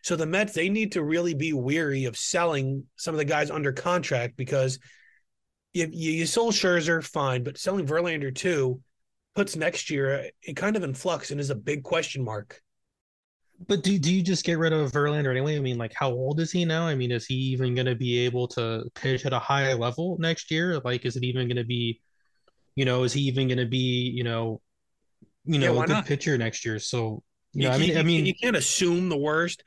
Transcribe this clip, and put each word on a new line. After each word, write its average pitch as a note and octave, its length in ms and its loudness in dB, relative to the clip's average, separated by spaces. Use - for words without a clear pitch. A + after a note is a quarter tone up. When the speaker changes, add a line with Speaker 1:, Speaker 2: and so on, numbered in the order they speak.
Speaker 1:
So F3 120 -2
the D#3+ 100 0
Mets, G3 280 0
they E3+ 160 0
need G#3+ 240 0
to E3+ 100 0
really E3 320 0
be D#3 180 0
weary C#3 520 0
of A2+ 120 -6
selling C#3 680 0
some - 180 -6
of D3+ 60 0
the D3 60 0
guys D3+ 260 2
under D3+ 200 0
contract C3+ 640 0
because C3 440 0
you, E3+ 180 0
you, D#3+ 200 -2
you D#3+ 140 0
sold A#3 300 2
Scherzer, E3+ 480 2
fine, C3 400 0
but C3 140 -8
selling F#3 280 -2
Verlander D#3 480 -2
too C3 480 0
puts G3 200 0
next D#3+ 340 -2
year C#3 420 0
in D3+ 120 -12
kind G3+ 200 0
of F#3+ 80 -2
in C#3 100 -4
flux D#3+ 380 -4
and C#3+ 80 -4
is C#3 100 -4
a C#3 60 -2
big C#3+ 280 -4
question D#3 400 -2
mark. G#2+ 380 -8
Speaker 2:
But G3 160 2
do, G3 160 2
do D#3+ 140 2
you F#3+ 100 2
just F3 220 0
get E3+ 120 2
rid D#3+ 160 2
of D3 180 2
Verlander D3 380 2
anyway? C#3 280 0
I - 20 -2
mean, B2+ 180 -2
like, A#2 160 -6
how C#3 160 0
old C3 300 0
is E3 120 0
he F3 140 2
now? E3 220 2
I D3+ 80 0
mean, B2 160 0
is A#2 140 0
he C3 100 -2
even C3 400 0
gonna B2+ 200 2
be A#2+ 240 2
able B2 300 2
to A2+ 360 -2
pitch C3 300 -2
at C3 80 0
a A#2+ 60 2
high C#3 340 2
level B2+ 460 -2
next E3 300 -2
year? E3 300 0
Like, B2 260 -2
is B2 120 -2
it B2 80 -2
even B2+ 220 0
gonna A#2+ 180 0
be, A#2 360 -2
you C3+ 100 2
know, B2+ 180 4
is A#2+ 100 0
he C#3+ 100 0
even C3 260 2
gonna B2+ 160 0
be, B2 440 0
you B2 140 -4
know, A#2 380 -2
you D3+ 140 2
Speaker 1:
Yeah, C3 80 4
Speaker 2:
know, A#2+ 80 4
Speaker 1:
why A#2+ 80 2
Speaker 2:
a - 40 2
good F3 60 4
Speaker 1:
not? G#3+ 120 2
Speaker 2:
pitcher C#3+ 320 0
next A2+ 280 -4
year? A2 140 -4
So, A2 420 -4
you C#3 100 0
Speaker 1:
You C3 40 2
Speaker 2:
know, B2+ 80 2
I - 20 2
Speaker 1:
can't, D#3+ 100 4
Speaker 2:
mean, D#3+ 100 2
I - 20 4
Speaker 1:
you, D#3 60 2
Speaker 2:
mean, D#3+ 200 4
Speaker 1:
you C#3+ 160 2
can't A#3+ 140 2
assume F3 540 2
the D#3 80 0
worst. D#3 500 0